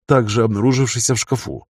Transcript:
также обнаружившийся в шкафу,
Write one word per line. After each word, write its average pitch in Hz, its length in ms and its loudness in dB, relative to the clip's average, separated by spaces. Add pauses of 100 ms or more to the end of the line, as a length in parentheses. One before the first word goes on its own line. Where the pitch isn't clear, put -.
также 117 360 2
обнаружившийся 117 720 0
в 117 40 -4
шкафу, - 460 -6 (160)